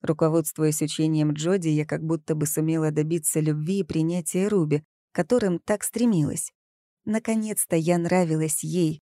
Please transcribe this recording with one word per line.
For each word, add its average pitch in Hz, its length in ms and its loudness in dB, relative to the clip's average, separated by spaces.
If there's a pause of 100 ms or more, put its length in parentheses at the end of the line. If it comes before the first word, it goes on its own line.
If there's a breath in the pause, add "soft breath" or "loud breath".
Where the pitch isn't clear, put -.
Руководствуясь 156 800 0
учением 156 500 0
Джоди, 165 360 0
я 151 180 0
как 156 180 -4
будто 160 300 -2
бы 151 100 -2
сумела 160 460 0
добиться 156 500 -2
любви 156 400 0
и 185 40 0
принятия 170 640 -2
Руби, 156 320 2 (320)
к - 20 -20
которым 190 440 0
так 208 240 -2
стремилась. 208 680 0 (540)
Наконец-то 214 720 -2
я 165 200 4
нравилась 170 680 0
ей. 160 460 -2